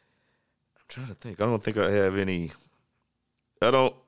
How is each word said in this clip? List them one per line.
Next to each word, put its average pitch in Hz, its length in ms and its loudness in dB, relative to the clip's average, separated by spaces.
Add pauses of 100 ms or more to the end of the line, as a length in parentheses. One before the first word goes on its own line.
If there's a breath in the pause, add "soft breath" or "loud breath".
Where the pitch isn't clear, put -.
(800)
I'm - 100 -20
trying 127 200 -16
to 101 60 -16
think. 104 280 -12
I - 20 2
don't 113 180 0
think 107 140 -4
I 98 140 2
have 98 260 2
any. 92 340 -2 (1080)
I 113 100 2
don't. 131 240 2 (140)